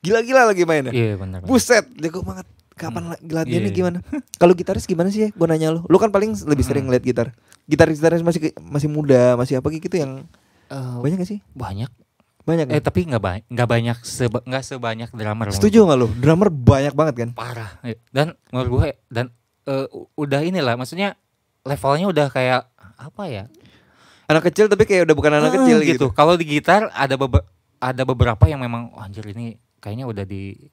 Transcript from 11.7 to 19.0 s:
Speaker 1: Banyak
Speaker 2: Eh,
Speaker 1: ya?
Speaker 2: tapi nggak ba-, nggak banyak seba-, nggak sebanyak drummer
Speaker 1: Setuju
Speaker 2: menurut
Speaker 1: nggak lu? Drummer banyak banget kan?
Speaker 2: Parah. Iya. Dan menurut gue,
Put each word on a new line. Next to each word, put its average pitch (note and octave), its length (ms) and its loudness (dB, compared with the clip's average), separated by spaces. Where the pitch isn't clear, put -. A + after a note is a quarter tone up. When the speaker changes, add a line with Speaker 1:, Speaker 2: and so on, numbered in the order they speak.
Speaker 1:
Banyak D#3+ 260 0
Speaker 2:
Eh, D3 80 0
Speaker 1:
ya? D3 40 2
Speaker 2:
tapi F3+ 240 0
nggak C3+ 140 -2
ba-, G2 260 -4
nggak A#2+ 220 -2
banyak A#2 340 0
seba-, A#2+ 420 -4
nggak C3 200 -6
sebanyak A#2+ 480 -8
drummer G#2+ 380 -6
Speaker 1:
Setuju G3 320 4
Speaker 2:
menurut G3 80 8
Speaker 1:
nggak C#3 120 4
lu? A#2 80 2
Drummer D#3+ 280 4
banyak C#3 440 2
banget D3 240 0
kan? A#2+ 160 -6
Speaker 2:
Parah. A2+ 380 -10
Iya. A#2 180 -10
Dan C#3+ 180 0
menurut B2+ 240 -4
gue, C#3+ 160 2